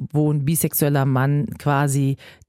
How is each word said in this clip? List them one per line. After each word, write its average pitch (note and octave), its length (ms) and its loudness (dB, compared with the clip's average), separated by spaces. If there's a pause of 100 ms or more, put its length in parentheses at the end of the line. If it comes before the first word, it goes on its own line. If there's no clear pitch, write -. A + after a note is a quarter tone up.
(140)
wo D3+ 180 2
ein D3 140 0
bisexueller D3 600 0
Mann C#3 420 0 (120)
quasi C#3 560 0 (340)